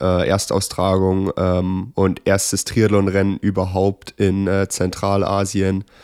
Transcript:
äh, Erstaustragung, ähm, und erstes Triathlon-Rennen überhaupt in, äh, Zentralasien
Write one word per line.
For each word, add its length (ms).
äh, 260
Erstaustragung, 1080
ähm, 580
und 300
erstes 380
Triathlon-Rennen 720
überhaupt 800
in, 300
äh, 220
Zentralasien 1120